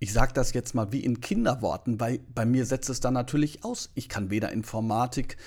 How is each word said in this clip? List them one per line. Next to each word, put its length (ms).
Ich 120
sag 180
das 220
jetzt 200
mal 180
wie 120
in 160
Kinderworten, 800
weil 200
bei 120
mir 180
setzt 240
es 120
dann 120
natürlich 520
aus. 300
Ich 140
kann 220
weder 200
Informatik, 840